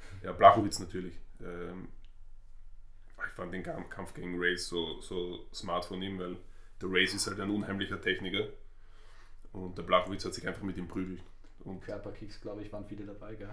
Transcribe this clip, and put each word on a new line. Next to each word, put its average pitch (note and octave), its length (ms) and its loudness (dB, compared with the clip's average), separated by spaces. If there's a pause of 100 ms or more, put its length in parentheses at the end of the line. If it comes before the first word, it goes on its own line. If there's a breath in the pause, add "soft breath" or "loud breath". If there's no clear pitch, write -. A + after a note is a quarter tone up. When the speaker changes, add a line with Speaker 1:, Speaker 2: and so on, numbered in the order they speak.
(220 loud breath)
Speaker 1:
Ja, F#2 100 -4
Blachowicz G2+ 460 12
natürlich. F2+ 360 -6 (280)
Ähm, F2 460 -8 (1300)
ich - 160 -6
fand F2+ 180 -6
den F#2 120 -2
Kam-, F2+ 260 -6
Kampf F#2 240 -8
gegen F2+ 240 -4
Reyes F2+ 300 2
so, E2 320 -2
so F2+ 520 -4
smart F2 320 -2
von F#2 160 -6
ihm, F#2+ 200 -4
weil F2+ 160 -6 (440 soft breath)
der F#2 100 -2
Reyes F#2 240 6
ist - 120 0
halt G2+ 140 -2
ein G2 100 0
unheimlicher G2 500 -2
Techniker F#2+ 440 0 (1080 soft breath)
und F#2 240 -8
der F2 60 -6
Blachowicz F#2 420 4
hat F#2 100 -4
sich - 120 -8
einfach F#2 160 -4
mit F#2+ 140 -4
ihm F2+ 120 -4
prügelt. F#2 320 -4 (440)
Und F#2+ 180 -10
Speaker 2:
Körperkicks, G2+ 580 -8
glaub G#2 200 -8
ich, G2+ 120 -10
waren G2+ 140 -8
viele G2+ 180 -10
dabei, G#2 300 -12
gell? G#2 180 -10